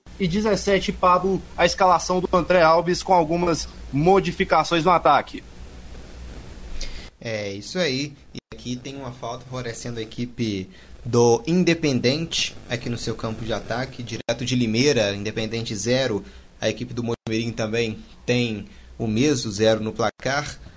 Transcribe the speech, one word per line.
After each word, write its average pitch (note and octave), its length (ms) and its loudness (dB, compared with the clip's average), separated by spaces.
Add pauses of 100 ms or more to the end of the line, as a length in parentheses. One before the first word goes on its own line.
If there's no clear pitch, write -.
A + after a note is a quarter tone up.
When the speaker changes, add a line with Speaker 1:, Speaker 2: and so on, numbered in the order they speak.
(180)
Speaker 1:
E G3 80 0
dezessete, G3 640 2
Pablo. F#3 500 2 (120)
A F3 120 4
escalação F3+ 540 4
do F3 120 -4
André F3+ 300 4
Alves E3 400 4
com - 100 0
algumas E3+ 560 2 (240)
modificações E3+ 920 4
no E3+ 80 4
ataque. D3+ 540 4 (1800)
Speaker 2:
É, G#2+ 320 -6
isso G#2 260 -8
aí. D3 360 -2 (180)
E C3+ 60 -12 (120)
aqui B2 260 -8
tem C3+ 200 -12
uma C3+ 140 -10
falta B2 340 -10
favorecendo A#2+ 560 -8
a - 20 -6
equipe A2 680 -4 (340)
do A#2+ 420 6
Independente D#3+ 1120 0 (140)
aqui B2 180 -4
no A#2 80 -4
seu A2+ 180 -6
campo A2 300 -6
de A2 80 -4
ataque, A2 500 -6
direto A#2 440 -4
de B2+ 100 0
Limeira, A#2 580 4
Independente A2 600 -6
zero. A2+ 500 0 (340)
A A2 120 0
equipe A#2+ 240 -8
do A#2 100 -4
Mojimirim A#2 480 -4
também A2+ 460 -2 (260)
tem A#2+ 400 -2 (340)
o A#2+ 80 -4
mesmo B2 460 0
zero G#2+ 320 2
no G#2+ 80 -4
placar. B2+ 640 -4 (180)